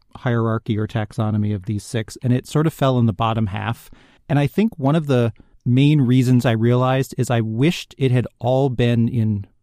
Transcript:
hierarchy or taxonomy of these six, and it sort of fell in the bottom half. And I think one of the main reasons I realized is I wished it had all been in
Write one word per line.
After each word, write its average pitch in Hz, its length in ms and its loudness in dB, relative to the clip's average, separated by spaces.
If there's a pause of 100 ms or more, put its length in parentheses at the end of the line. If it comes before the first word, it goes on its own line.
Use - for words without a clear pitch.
(160)
hierarchy 113 600 -2
or 107 100 -4
taxonomy 107 640 -2
of 92 120 -8
these 104 180 -6
six, - 400 -8
and 123 80 2
it 127 160 0
sort 151 180 0
of 160 60 -2
fell 135 260 0
in 117 100 2
the 110 60 0
bottom 110 340 -2
half. 104 440 -8 (380)
And 143 100 0
I 143 80 0
think 214 320 -2
one 139 160 0
of 156 120 -2
the 123 260 2 (320)
main 143 340 4
reasons 127 460 4
I 123 60 2
realized 123 680 0
is 120 120 -2
I 117 120 0
wished 113 560 -2
it 131 120 0
had 123 160 2 (140)
all 131 300 0
been 120 400 0
in 107 380 -2 (160)